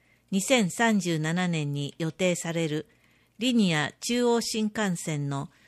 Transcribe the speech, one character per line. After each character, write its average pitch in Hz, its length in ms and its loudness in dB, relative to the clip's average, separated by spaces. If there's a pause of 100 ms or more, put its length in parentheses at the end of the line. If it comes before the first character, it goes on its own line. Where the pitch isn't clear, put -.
(320)
二 190 100 0
千 226 300 2
三 226 280 2
十 165 200 0
七 170 280 0
年 156 240 -2
に 143 280 -6
予 160 120 -2
定 185 240 0
さ 170 160 -6
れ 165 160 0
る 151 200 -4 (500)
リ 247 160 0
ニ 190 220 4
ア 147 240 -2
中 240 260 0
央 233 160 4
新 220 240 -2
幹 208 320 -2
線 143 320 -4
の 143 200 -6 (180)